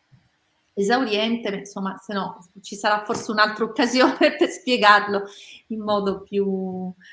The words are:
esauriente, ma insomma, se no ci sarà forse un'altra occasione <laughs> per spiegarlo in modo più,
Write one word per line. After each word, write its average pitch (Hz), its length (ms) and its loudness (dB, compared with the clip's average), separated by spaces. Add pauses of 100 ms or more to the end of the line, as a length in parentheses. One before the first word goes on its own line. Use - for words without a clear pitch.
(720)
esauriente, 220 800 0
ma 196 80 -6
insomma, 190 400 -8
se - 160 -10
no - 340 -8 (140)
ci - 140 -14
sarà 208 280 0
forse - 280 -6
un'altra 214 320 2
occasione 262 540 2
<laughs> 294 200 2
per 359 100 4
spiegarlo 202 760 4 (440)
in 220 120 -8
modo 202 420 -2
più, 190 680 -4 (200)